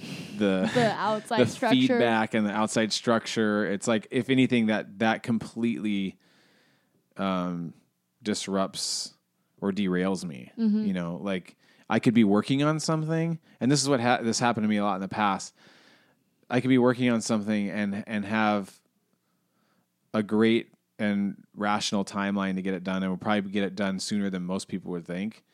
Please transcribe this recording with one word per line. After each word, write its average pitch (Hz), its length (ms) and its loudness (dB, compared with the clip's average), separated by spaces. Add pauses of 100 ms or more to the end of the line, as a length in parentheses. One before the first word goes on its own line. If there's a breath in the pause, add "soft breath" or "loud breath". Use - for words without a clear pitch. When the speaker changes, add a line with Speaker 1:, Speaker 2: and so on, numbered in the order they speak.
(360 loud breath)
Speaker 1:
the, 101 360 2
Speaker 2:
The 233 240 2
outside 214 440 -2
Speaker 1:
<laughs> - 60 6
the - 40 -
Speaker 2:
structure. 226 260 0
Speaker 1:
feedback 120 580 2
and 107 120 2
the 101 60 -2
outside 110 400 0
structure. 107 720 0
It's 98 220 -2
like, 110 240 0
if 127 180 -2
anything, 127 360 4
that, 101 340 -2
that 113 240 2
completely, 107 920 -4 (960 soft breath)
um, 90 580 -4 (480)
disrupts - 920 -4 (460)
or 101 100 0
derails 92 540 0
me. 67 340 -12
Speaker 2:
Mm-hmm. 214 280 2
Speaker 1:
You 196 80 0
know, 87 280 -4
like, 95 340 -4 (340 soft breath)
I 113 100 4
could 120 140 2
be 117 100 8
working 104 400 4
on 156 160 0
something, 160 580 -2 (220 soft breath)
and 120 100 2
this 143 120 4
is 135 60 -2
what 139 120 2
ha-, 120 220 4
this 113 180 0
happened 120 240 2
to 107 40 2
me 107 100 2
a 101 40 0
lot 101 140 0
in 95 60 -6
the 95 60 -6
past. 104 460 -2 (960 soft breath)
I 123 100 2
could 127 100 -2
be 131 80 6
working 123 320 4
on 117 100 0
something 104 500 -2
and, 101 360 -4
and 104 180 -6
have 107 480 0 (1400)
a 110 80 2
great 110 500 2 (260)
and 101 380 -2 (180)
rational 104 500 -2
timeline 98 520 -2
to 92 60 -4
get 95 120 -2
it 90 80 -6
done, 95 200 -4
and 92 100 -2
we'll 90 60 -4
probably 104 320 -2
get 101 140 0
it 95 120 -6
done 98 240 -2
sooner 101 300 -4
than 92 140 -6
most 92 240 -6
people 92 240 -8
would 87 140 -8
think. 98 480 -8